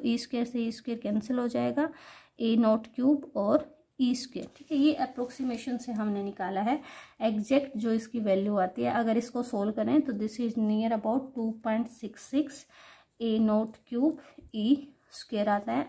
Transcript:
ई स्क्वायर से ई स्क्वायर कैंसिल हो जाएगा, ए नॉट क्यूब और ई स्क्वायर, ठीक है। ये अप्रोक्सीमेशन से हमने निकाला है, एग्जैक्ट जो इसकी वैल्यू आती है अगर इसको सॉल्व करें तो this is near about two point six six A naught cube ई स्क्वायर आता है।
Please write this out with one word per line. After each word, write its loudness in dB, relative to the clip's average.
ई 2
स्क्वायर -4
से -6
ई -2
स्क्वायर -8
कैंसिल 0
हो 0
जाएगा, 0
ए 2
नॉट 4
क्यूब 2
और 2
ई 4
स्क्वायर, -8
ठीक -16
है। 0
ये 6
अप्रोक्सीमेशन -4
से -8
हमने -2
निकाला -4
है, 2
एग्जैक्ट 2
जो 0
इसकी -2
वैल्यू 2
आती 0
है 0
अगर 2
इसको -2
सॉल्व -2
करें 2
तो -2
this -4
is -2
near 2
about 0
two -2
point -2
six -12
six -2
A 0
naught 2
cube 0
ई 2
स्क्वायर -4
आता 0
है। -2